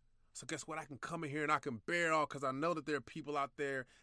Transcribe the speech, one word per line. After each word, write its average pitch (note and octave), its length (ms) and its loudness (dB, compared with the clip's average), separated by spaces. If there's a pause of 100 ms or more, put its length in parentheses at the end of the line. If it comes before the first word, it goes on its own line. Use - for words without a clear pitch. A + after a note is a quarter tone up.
(320)
So - 140 -12
guess D3 200 -4
what? D#3 120 -4
I D#3 60 -4
can C#3+ 120 -10
come E3 280 -4
in C#3+ 60 -2
here D3+ 120 0
and D3 100 4
I D3 60 6
can B2 200 -4
bear E3+ 280 2
it D#3+ 60 4
all, D#3 140 4
'cause C#3 180 -4
I C3 80 2
know D3+ 200 2
that D3+ 140 -2
there D3 100 2
are C3 60 -2
people D3 340 -6
out C#3 200 -2
there C#3 300 0 (160)